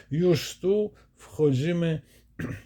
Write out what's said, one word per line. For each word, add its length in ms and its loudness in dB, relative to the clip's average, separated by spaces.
Już 480 0
tu 320 0
wchodzimy 840 0